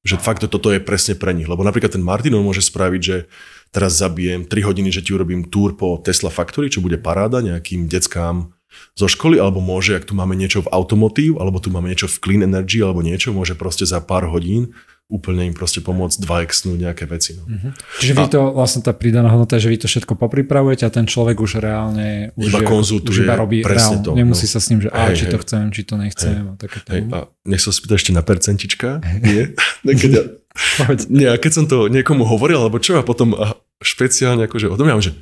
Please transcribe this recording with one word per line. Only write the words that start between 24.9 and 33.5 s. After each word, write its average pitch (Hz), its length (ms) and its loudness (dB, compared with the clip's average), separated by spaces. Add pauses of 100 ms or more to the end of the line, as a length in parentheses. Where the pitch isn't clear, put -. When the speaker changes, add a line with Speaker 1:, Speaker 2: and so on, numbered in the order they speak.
Speaker 1:
Hej, 92 100 2
Speaker 2:
či 80 140 0
to 107 80 0
Speaker 1:
hej. - 80 -4
Speaker 2:
chcem, 107 240 -2
či 104 140 -6
to - 120 -6
nechcem 104 380 -2
Speaker 1:
Hej. 101 80 -2
Speaker 2:
a 98 160 -8
takéto. - 320 -14
Speaker 1:
Hej, 92 160 -2
a 113 120 -6 (280)
nech 92 160 0
sa - 80 -2
spýtaš 98 320 0
ešte - 100 0
na 85 140 4
percentička, 101 640 0 (200)
Speaker 2:
<laughs> 107 200 2
Speaker 1:
nie? 107 240 2 (300)
Ne, 135 100 4
keď 135 160 6
ja 113 140 6 (580)
Speaker 2:
Poď. 127 240 2
Speaker 1:
nie, 135 240 4
a 117 80 2
keď 156 160 0
som 156 120 4
to 123 200 2
niekomu 127 400 2
hovoril, 120 320 2
alebo 113 240 2
čo, 180 160 2
a 123 80 2
potom, 117 320 2
a 107 160 -2 (260)